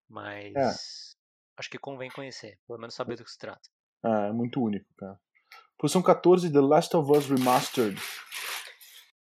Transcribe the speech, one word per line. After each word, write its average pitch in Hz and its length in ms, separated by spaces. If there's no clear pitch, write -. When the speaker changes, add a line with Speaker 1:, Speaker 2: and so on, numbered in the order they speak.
Speaker 1:
mas 104 1080
acho - 140
que - 80
convém 127 320
conhecer, 120 560
pelo 117 100
menos 113 160
saber 123 220
do 120 100
que - 60
se - 80
trata. - 280
Speaker 2:
É, 107 240
é - 20
muito 120 300
único, 104 240
cara. 98 240
Posição 175 280
quatorze, 175 500
The 143 80
Last 151 340
of 147 160
Us 143 160
Remastered. 127 720